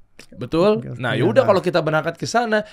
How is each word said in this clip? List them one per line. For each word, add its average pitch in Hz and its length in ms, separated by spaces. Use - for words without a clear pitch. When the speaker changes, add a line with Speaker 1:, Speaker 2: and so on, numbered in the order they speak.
Speaker 1:
Betul? 190 540
Speaker 2:
Betul. 131 160
Speaker 1:
Nah, 120 160
Speaker 2:
Iya, - 80
Speaker 1:
yaudah - 160
Speaker 2:
nah. 247 80
Speaker 1:
kalau 196 160
kita 180 160
berangkat 156 400
ke 147 80
sana, 214 460